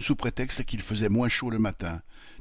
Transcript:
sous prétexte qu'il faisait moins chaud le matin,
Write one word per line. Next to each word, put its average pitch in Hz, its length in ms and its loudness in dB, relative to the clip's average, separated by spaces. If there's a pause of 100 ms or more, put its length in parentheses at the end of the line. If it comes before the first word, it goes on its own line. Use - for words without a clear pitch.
sous - 160 2
prétexte - 480 -2
qu'il 110 160 -2
faisait 104 300 0
moins 117 180 4
chaud 120 220 0
le 113 100 0
matin, 92 420 0 (380)